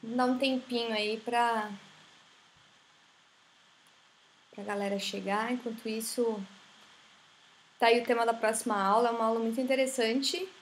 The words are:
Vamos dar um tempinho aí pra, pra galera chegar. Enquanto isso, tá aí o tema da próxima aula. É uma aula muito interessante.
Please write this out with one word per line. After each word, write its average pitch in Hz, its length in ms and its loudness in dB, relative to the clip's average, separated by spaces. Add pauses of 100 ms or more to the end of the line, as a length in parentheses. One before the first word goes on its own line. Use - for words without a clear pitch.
Vamos 226 160 -6
dar 254 80 4
um 254 120 2
tempinho 254 540 -2
aí 214 260 -2
pra, 233 520 0 (2750)
pra 202 100 -12
galera 202 340 -2
chegar. 196 540 -2
Enquanto 233 360 -4
isso, 220 500 0 (1400)
tá 226 80 4
aí 240 140 6
o 233 40 -6
tema 233 220 2
da 233 80 2
próxima 220 480 0
aula. 220 260 4
É 233 40 0
uma 233 140 -2
aula 226 140 2
muito 226 200 -2
interessante. 262 840 0 (160)